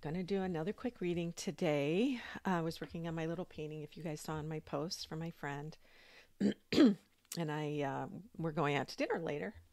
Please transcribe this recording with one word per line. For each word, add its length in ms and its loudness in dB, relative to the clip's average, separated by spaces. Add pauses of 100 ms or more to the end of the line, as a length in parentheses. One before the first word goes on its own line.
Gonna 200 -2
do 220 2
another 280 0
quick 300 -4
reading 340 0
today. 840 2 (240)
Uh, 60 2
I 100 2
was 180 -2
working 280 -6
on 80 -2
my 100 0
little 180 -2
painting, 380 -8
if 160 -12
you 60 -12
guys 180 -4
saw 160 -4
in 100 -4
my 120 -4
post, 500 -6
for 60 -8
my 160 -6
friend. 440 -8 (640)
<clears throat> 580 6 (420)
And 120 -2
I, 300 -2
uh, 240 -2 (320)
we're 140 -2
going 240 2
out 140 2
to 80 -10
dinner 220 0
later 360 -4 (180)